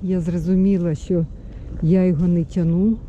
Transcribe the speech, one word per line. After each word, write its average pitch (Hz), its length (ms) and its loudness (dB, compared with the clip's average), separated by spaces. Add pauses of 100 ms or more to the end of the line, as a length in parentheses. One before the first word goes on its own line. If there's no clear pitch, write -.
Я 185 160 -2
зрозуміла, 175 760 0
що 170 300 0 (580)
я 180 220 4
його 175 220 2
не 175 160 2
тяну 180 540 0 (120)